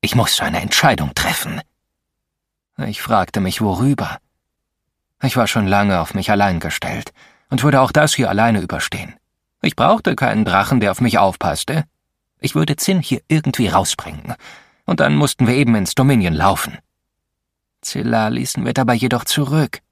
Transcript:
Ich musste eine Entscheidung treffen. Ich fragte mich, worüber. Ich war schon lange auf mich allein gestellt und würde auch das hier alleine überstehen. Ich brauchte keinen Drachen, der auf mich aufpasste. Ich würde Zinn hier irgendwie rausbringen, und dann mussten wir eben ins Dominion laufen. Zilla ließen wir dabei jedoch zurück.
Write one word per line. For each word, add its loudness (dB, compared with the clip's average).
Ich -2
musste 2
eine -4
Entscheidung 0
treffen. -4
Ich -8
fragte 0
mich, -2
worüber. 0
Ich -2
war 2
schon 0
lange 2
auf -6
mich -2
allein 2
gestellt -8
und -2
würde 6
auch 2
das 4
hier 0
alleine 2
überstehen. -8
Ich -2
brauchte 2
keinen 0
Drachen, 2
der 2
auf -4
mich 2
aufpasste. 0
Ich -6
würde 0
Zinn 0
hier -2
irgendwie 0
rausbringen, -4
und 0
dann 2
mussten 2
wir 2
eben 4
ins -2
Dominion 2
laufen. 0
Zilla -2
ließen -4
wir -2
dabei 2
jedoch 0
zurück. -2